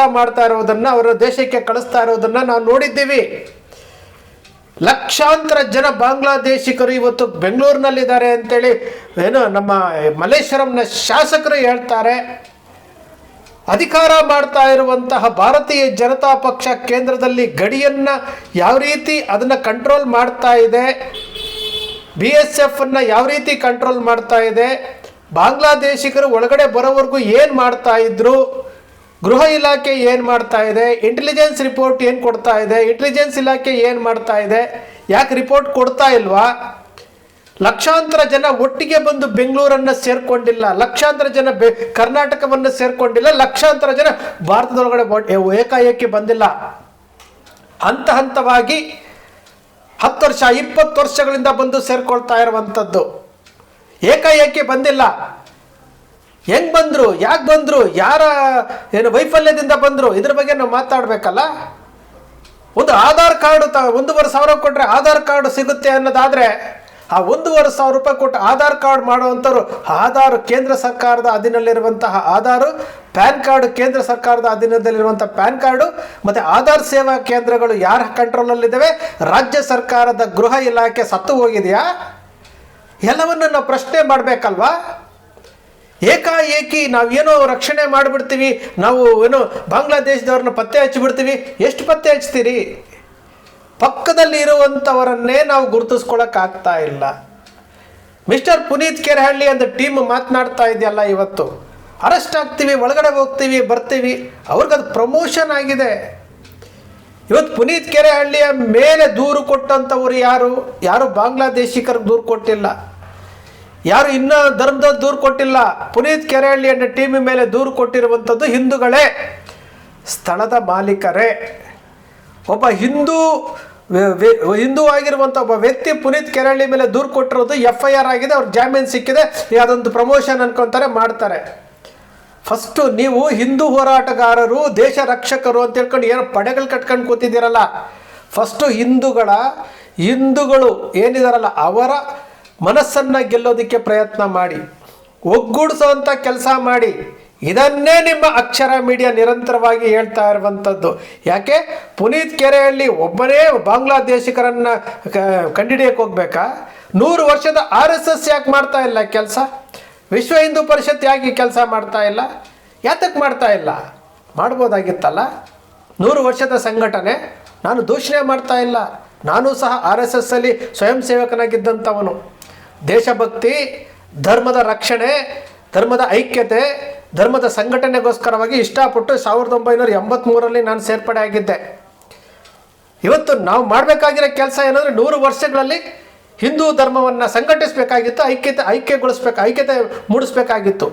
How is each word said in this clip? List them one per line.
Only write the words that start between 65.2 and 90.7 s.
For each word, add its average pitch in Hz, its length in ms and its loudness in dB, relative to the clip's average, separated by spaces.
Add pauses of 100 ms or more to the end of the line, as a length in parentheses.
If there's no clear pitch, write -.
ಕಾರ್ಡ್ 285 260 0
ಸಿಗುತ್ತೆ 269 400 -2
ಅನ್ನೋದಾದ್ರೆ, 262 880 2 (340)
ಆ 175 80 2
ಒಂದೂವರೆ 302 560 2
ಸಾವಿರ 269 180 2
ರೂಪಾಯಿ 269 220 0
ಕೊಟ್ಟು 262 220 -2
ಆಧಾರ್ 269 380 2
ಕಾರ್ಡ್ 269 280 0
ಮಾಡುವಂತವ್ರು, 254 800 0
ಆಧಾರ್ 247 640 2
ಕೇಂದ್ರ 262 260 0
ಸರ್ಕಾರದ 240 580 0
ಅಧೀನದಲ್ಲಿರುವಂತಹ 226 840 0
ಆಧಾರ್, 226 480 2 (480)
ಪ್ಯಾನ್ 254 320 2
ಕಾರ್ಡ್ 262 320 2
ಕೇಂದ್ರ 254 240 0
ಸರ್ಕಾರದ 240 500 0
ಅಧೀನದಲ್ಲಿರುವಂತಹ 220 760 0
ಪ್ಯಾನ್ 226 340 -2
ಕಾರ್ಡ್, 262 240 2 (420)
ಮತ್ತೆ 208 140 -2
ಆಧಾರ್ 254 420 2
ಸೇವಾ 269 360 0
ಕೇಂದ್ರಗಳು 233 560 0
ಯಾರ 202 280 2 (140)
ಕಂಟ್ರೋಲ್ 240 340 0
ಅಲ್ಲಿದ್ದಾವೆ? 240 400 0 (300)
ರಾಜ್ಯ 269 420 0
ಸರ್ಕಾರದ 240 720 0
ಗೃಹ 233 160 0
ಇಲಾಖೆ 233 520 0
ಸತ್ತು 196 300 -4
ಹೋಗಿದೆಯಾ? 220 480 0 (1200)
ಎಲ್ಲವನ್ನ 320 400 -2 (100)
ನಾವು 277 140 -2
ಪ್ರಶ್ನೆ 269 420 0
ಮಾಡ್ಬೇಕಲ್ವಾ? 240 640 0 (1300)
ಏಕಾಏಕಿ 302 840 0
ನಾವೇನೋ 269 600 2
ರಕ್ಷಣೆ 285 400 -2
ಮಾಡ್ಬಿಡ್ತೀವಿ, 269 920 0
ನಾವು 233 460 4
ಏನೋ 262 160 4 (300)
ಬಾಂಗ್ಲಾದೇಶದವ್ರನ್ನ 254 800 0
ಪತ್ತೆ 240 280 -2